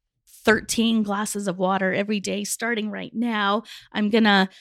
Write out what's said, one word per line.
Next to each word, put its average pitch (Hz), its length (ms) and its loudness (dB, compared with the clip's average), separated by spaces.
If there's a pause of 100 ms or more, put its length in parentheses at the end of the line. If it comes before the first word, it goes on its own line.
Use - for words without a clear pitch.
(440)
thirteen 226 600 2
glasses 202 440 -4
of 185 120 -4
water 190 340 0
every 202 260 -2
day 196 240 -6
starting 214 460 -4
right 190 240 -10
now. 214 480 0 (300)
I'm 214 180 0
gonna, 202 400 6 (120)